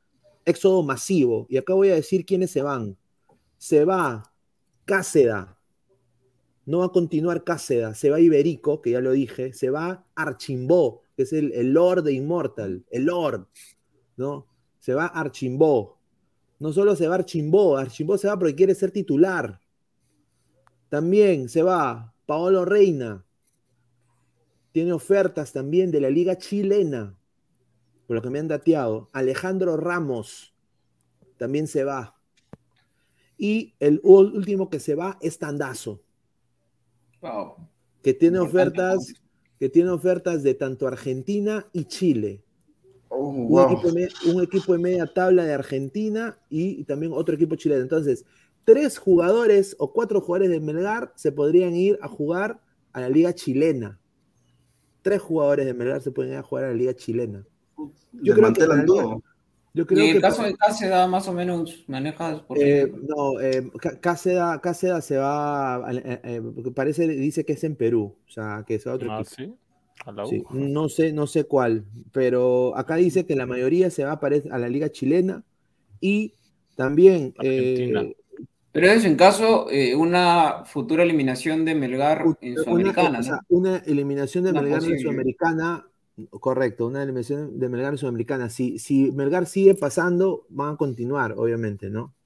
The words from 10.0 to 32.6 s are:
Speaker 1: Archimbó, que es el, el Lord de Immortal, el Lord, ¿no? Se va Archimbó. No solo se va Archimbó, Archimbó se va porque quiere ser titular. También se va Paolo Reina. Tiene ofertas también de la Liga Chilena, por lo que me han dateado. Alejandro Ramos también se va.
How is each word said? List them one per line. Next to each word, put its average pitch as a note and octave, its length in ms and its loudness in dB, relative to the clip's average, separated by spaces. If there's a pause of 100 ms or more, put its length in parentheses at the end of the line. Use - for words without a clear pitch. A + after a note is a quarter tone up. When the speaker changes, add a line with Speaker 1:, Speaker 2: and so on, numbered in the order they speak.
Speaker 1:
Archimbó, C#3 880 -2 (120)
que C3+ 80 -2
es - 100 -4
el, D3 200 -2
el B2 200 0
Lord F3 300 4
de D3 100 0
Immortal, C3 760 -6
el B2+ 160 -4
Lord, D#3 400 -2 (720)
¿no? C#3 300 -8 (320)
Se C3 160 -4
va D#3+ 100 0
Archimbó. C#3+ 920 -2 (600)
No D3+ 140 -6
solo G3+ 220 2
se D#3+ 120 0
va F3 80 0
Archimbó, E3+ 600 2
Archimbó D3+ 400 -4
se G3+ 100 -4
va G#3 100 -2
porque D#3+ 180 -2
quiere F#3+ 180 2
ser F#3 160 -2
titular. D#3+ 720 -2 (1300)
También E3 600 2
se D#3+ 140 2
va C3+ 500 -2 (120)
Paolo F3 400 0
Reina. D3+ 600 0 (1500)
Tiene E3+ 220 -2
ofertas F3+ 600 -2
también E3 380 0
de D3+ 100 2
la C3+ 80 0
Liga F3 280 0
Chilena, F3+ 800 -2 (880)
por A#2 80 -4
lo A2+ 60 -2
que B2 80 -8
me C#3+ 100 -6
han D#3+ 80 -6
dateado. C#3 640 0
Alejandro E3 640 -2
Ramos D#3+ 760 -6 (840)
también C#3+ 300 -4
se C#3+ 160 -2
va. C3+ 320 -8 (1200)